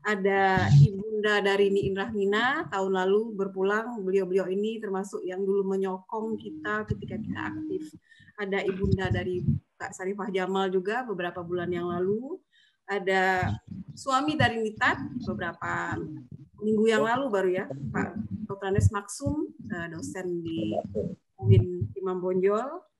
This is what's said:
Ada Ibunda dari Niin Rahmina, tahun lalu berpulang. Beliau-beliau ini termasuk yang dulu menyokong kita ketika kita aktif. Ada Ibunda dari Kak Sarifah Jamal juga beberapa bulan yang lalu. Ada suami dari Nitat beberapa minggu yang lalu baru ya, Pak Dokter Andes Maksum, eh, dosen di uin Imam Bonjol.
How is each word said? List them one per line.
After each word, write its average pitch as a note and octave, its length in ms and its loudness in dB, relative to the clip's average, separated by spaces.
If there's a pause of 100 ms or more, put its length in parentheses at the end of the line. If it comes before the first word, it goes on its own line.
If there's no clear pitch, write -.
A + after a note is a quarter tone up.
Ada G3 800 4
Ibunda G#3 640 4
dari G3 240 4
Niin G3 240 0
Rahmina, G#3+ 800 0
tahun F#3+ 320 2
lalu G#3+ 320 2
berpulang. G3 640 -2
Beliau-beliau F#3 480 2
ini G#3+ 320 -2
termasuk G3 480 -4
yang F#3 160 -4
dulu F#3+ 320 2
menyokong G3+ 640 -4
kita G#3 480 -6
ketika - 320 -4
kita - 200 -6 (120)
aktif. D#4 400 -6 (480)
Ada G3 240 -2
Ibunda F#3+ 480 2
dari F3+ 320 -2 (320)
Kak - 160 -10
Sarifah F#3+ 400 -6
Jamal F#3+ 400 0
juga G#3 320 -2
beberapa F3+ 400 -6
bulan F3 240 -4
yang F3 240 -2
lalu. G#3+ 480 -2 (480)
Ada F#3+ 640 2 (400)
suami C#4 480 0
dari A3+ 240 2
Nitat B3+ 400 0 (240)
beberapa F3 640 -4 (720)
minggu G#3+ 240 4
yang G#3+ 160 4
lalu B3+ 240 2
baru F#3+ 220 2 (100)
ya, - 80 -4
Pak - 400 -4 (400)
Dokter G3 240 -4
Andes - 160 6
Maksum, C#4+ 640 -2 (160)
eh, E3+ 240 -6
dosen F#3 480 -6
di E3 400 -2 (640)
uin F3+ 480 4
Imam F#3 320 -4
Bonjol. G#3 640 0 (120)